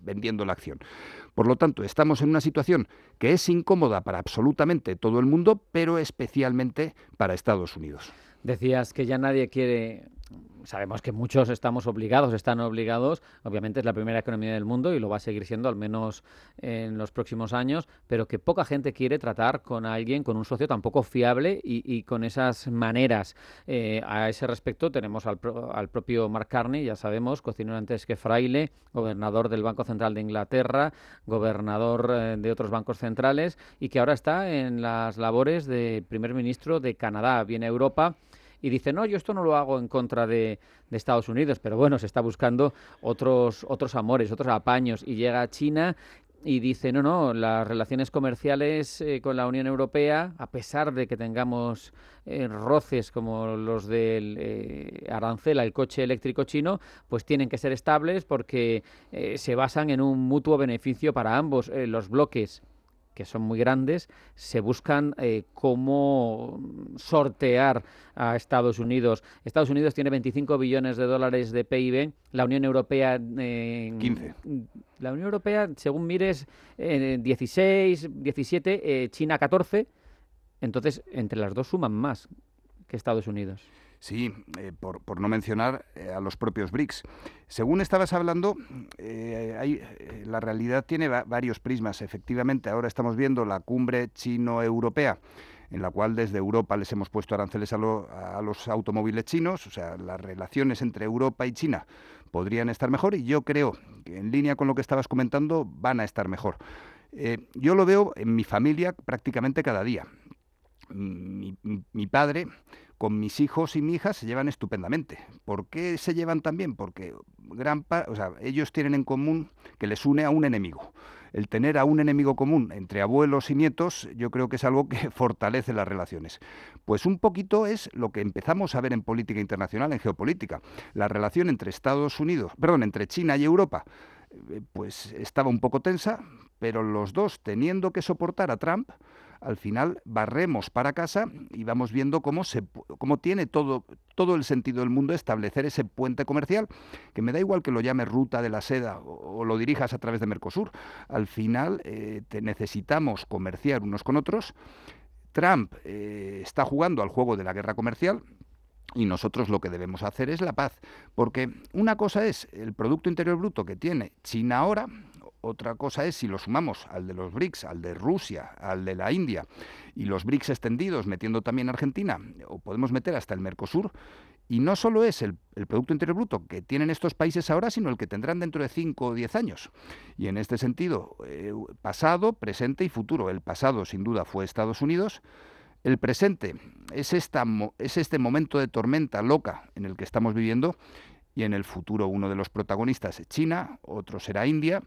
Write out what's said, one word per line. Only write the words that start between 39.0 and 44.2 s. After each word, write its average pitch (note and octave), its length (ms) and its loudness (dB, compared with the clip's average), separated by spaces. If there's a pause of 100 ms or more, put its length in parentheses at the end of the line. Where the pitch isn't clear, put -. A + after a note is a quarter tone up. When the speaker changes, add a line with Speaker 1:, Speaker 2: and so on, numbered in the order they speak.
Speaker 2:
yo G#3 100 0
esto G3 180 -2
no F#3+ 80 -2
lo D#3+ 140 6
hago C3+ 240 2
en A#2+ 80 -4
contra A#2 400 0
de, A2 320 0 (300)
de A#2 80 -4
Estados A#2+ 320 0
Unidos", C3 300 0
pero A2 180 -2
bueno, C#3+ 200 6
se G#2+ 80 -4
está G#2 140 -2
buscando A#2+ 540 2 (260)
otros, B2 720 2
otros C3 260 -2
amores, A2+ 380 2